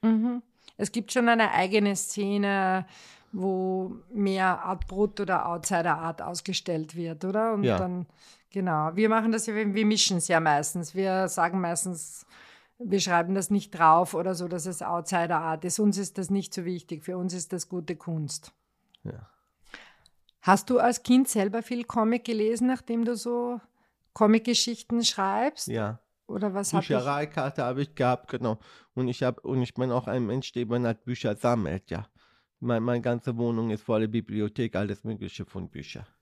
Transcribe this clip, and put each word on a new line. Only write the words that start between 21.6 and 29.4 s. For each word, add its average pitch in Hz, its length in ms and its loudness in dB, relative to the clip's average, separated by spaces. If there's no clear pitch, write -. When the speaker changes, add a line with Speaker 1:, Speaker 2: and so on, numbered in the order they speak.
Speaker 1:
viel 240 200 -6
Comic 233 420 0
gelesen, 226 440 0
nachdem 233 360 -2
du 240 120 -2
so 240 440 -4
Comic-Geschichten 226 880 4
schreibst? 220 640 0
Speaker 2:
Ja. 113 320 -2
Speaker 1:
Oder 202 260 -2
was 196 180 -2
hat 185 100 4
dich - 60 -6
Speaker 2:
Büchereikarte 139 760 -2
habe 127 180 -2
ich 143 120 -6
gehabt, - 360 0
genau. 117 280 -2
Und 127 140 0
ich 123 140 -4
hab, 127 220 -2